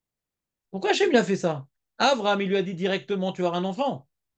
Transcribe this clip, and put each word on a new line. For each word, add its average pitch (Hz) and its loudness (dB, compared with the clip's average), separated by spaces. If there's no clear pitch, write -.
Pourquoi 196 -2
Hachem, 392 2
il 277 6
a 226 6
fait 180 0
ça ? 151 -2
Abraham, 208 2
il 196 -2
lui 196 2
a 196 2
dit 190 -6
directement, « 190 -2
Tu 185 -4
auras 175 0
un 175 -2
enfant. » 190 -4